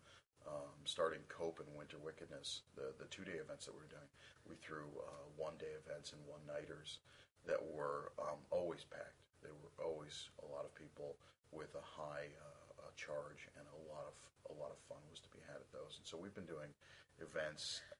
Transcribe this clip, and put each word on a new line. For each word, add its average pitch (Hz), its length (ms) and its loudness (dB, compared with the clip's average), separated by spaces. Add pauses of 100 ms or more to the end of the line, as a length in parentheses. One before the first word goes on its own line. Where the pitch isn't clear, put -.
(480)
um, 73 400 -2
starting 82 400 8
Cope 82 320 2
and 73 160 -4
Winter 73 240 -6
Wickedness, 76 640 -2 (160)
the, 67 160 2
the - 160 -6
two-day 92 320 0
events 73 240 -4
that - 80 -4
we - 80 -8
were - 80 -10
doing, 147 160 -10 (400)
we - 160 -6
threw, 76 240 -2 (160)
uh, - 320 -4
one-day 78 400 0
events 76 400 -4
and 76 80 -8
one-nighters 73 800 -4 (400)
that 85 160 8
were, 73 600 4
um, 82 200 4 (120)
always 85 360 8
packed. - 320 -4 (240)
There 78 160 -6
were 73 240 -12
always 76 480 2 (120)
a 76 40 -6
lot 71 160 0
of 73 120 -4
people 73 440 -6 (320)
with 76 240 -2
a 76 80 -2
high, 73 560 0
uh, - 480 -10
uh, - 80 -10
charge, 73 640 0
and 71 160 -8
a 78 40 -6 (120)
lot 73 160 -2
of, 73 80 -8 (320)
a 73 80 -4
lot - 160 0
of - 160 -8
fun 73 240 -6
was - 80 -8
to - 160 -12
be 69 80 -12
had 71 160 -6
at 65 160 -10
those. 67 240 -4
And - 80 -12
so 82 80 0
we've 95 200 -2
been 85 120 -2
doing 76 240 -2 (480)
events 78 640 2 (160)